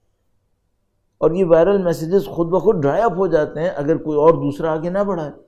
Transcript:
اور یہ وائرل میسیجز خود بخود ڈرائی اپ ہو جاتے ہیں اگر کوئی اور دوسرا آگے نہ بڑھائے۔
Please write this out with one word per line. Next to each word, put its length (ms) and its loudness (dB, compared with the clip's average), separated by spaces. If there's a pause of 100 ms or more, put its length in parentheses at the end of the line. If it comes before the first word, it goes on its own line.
(1200)
اور 100 2
یہ 140 0
وائرل 380 4
میسیجز 420 0
خود 220 -4
بخود 340 0
ڈرائی 200 0
اپ 160 0
ہو 100 0
جاتے 340 -2
ہیں 140 -2
اگر 220 -2
کوئی 200 -6
اور 160 6
دوسرا 400 -4
آگے 160 -6
نہ 100 -4
بڑھائے۔ 320 -4 (160)